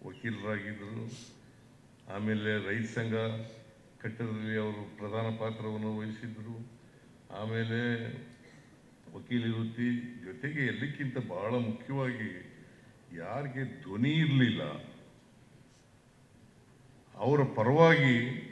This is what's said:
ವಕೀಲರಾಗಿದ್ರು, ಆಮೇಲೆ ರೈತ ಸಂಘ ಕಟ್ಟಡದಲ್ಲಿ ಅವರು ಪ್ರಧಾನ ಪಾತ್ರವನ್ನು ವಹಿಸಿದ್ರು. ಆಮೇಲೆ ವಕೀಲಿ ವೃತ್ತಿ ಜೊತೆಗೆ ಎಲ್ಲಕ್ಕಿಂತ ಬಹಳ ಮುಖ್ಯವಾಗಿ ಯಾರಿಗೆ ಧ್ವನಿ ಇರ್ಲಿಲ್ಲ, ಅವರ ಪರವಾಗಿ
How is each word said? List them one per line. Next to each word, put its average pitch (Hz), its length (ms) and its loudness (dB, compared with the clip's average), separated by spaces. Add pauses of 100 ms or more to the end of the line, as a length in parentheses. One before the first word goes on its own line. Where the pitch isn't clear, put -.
ವಕೀಲರಾಗಿದ್ರು, 104 1040 -6 (1040)
ಆಮೇಲೆ 107 520 0
ರೈತ 110 220 0
ಸಂಘ 113 240 -2 (880)
ಕಟ್ಟಡದಲ್ಲಿ 110 560 -4
ಅವರು 104 400 -4
ಪ್ರಧಾನ 113 400 -2
ಪಾತ್ರವನ್ನು 110 600 -4
ವಹಿಸಿದ್ರು. 110 720 -8 (680)
ಆಮೇಲೆ 113 720 -2 (1080)
ವಕೀಲಿ 113 460 -2
ವೃತ್ತಿ 120 560 -2 (100)
ಜೊತೆಗೆ 143 400 -4
ಎಲ್ಲಕ್ಕಿಂತ 127 520 -2
ಬಹಳ 101 360 -2
ಮುಖ್ಯವಾಗಿ 113 960 -4 (680)
ಯಾರಿಗೆ 127 640 -6
ಧ್ವನಿ 107 300 0
ಇರ್ಲಿಲ್ಲ, 127 800 4 (2250)
ಅವರ 135 280 6
ಪರವಾಗಿ 127 1080 6